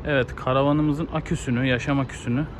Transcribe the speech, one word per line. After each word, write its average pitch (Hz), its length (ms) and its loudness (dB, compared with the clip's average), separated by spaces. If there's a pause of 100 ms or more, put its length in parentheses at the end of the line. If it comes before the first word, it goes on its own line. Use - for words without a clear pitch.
Evet, 135 320 2
karavanımızın 143 760 2
aküsünü, 135 520 -2
yaşam 135 340 2
aküsünü 127 440 -2 (160)